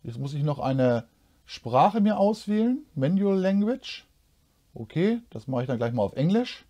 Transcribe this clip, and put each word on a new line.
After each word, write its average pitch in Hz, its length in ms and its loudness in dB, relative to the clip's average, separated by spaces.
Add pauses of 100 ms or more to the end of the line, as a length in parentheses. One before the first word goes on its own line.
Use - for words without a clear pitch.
Jetzt 120 160 -12
muss 139 160 -8
ich 143 80 -2
noch 147 160 -2
eine 127 480 0 (380)
Sprache 175 560 2
mir 208 180 2
auswählen. 220 760 0
Manual 190 460 2
Language. 202 680 -2 (720)
Okay, 202 460 -2 (100)
das - 160 -12
mache 127 160 -4
ich 127 40 -6
dann 127 100 -2
gleich 117 160 -2
mal 113 100 0
auf - 120 -4
Englisch. 196 540 -2